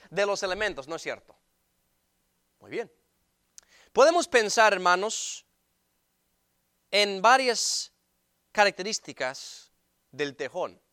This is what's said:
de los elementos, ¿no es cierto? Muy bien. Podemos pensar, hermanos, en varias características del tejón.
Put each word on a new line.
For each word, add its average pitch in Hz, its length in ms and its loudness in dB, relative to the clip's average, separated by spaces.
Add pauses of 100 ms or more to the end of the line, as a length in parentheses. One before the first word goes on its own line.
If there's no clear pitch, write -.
(100)
de 190 140 0
los 202 180 -4
elementos, 185 440 -6
¿no 160 100 -10
es 156 60 -12
cierto? 123 320 -12 (1300)
Muy 101 100 -20
bien. 190 220 -12 (1000)
Podemos 320 360 4
pensar, 220 440 4
hermanos, 185 720 -2 (1500)
en 202 300 0
varias 247 720 2 (640)
características 190 1160 -4 (400)
del 139 260 -8
tejón. 131 440 -10 (120)